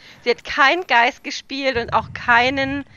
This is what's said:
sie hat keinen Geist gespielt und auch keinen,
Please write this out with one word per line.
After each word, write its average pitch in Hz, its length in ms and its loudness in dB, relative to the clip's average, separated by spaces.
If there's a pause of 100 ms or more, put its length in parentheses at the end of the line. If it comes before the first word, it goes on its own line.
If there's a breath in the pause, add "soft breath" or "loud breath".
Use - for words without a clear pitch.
(240 loud breath)
sie 240 80 0
hat - 120 -4
keinen 294 440 2
Geist 247 360 2
gespielt 269 540 -6
und 233 160 -4
auch 220 200 -4
keinen, 269 680 0 (140 soft breath)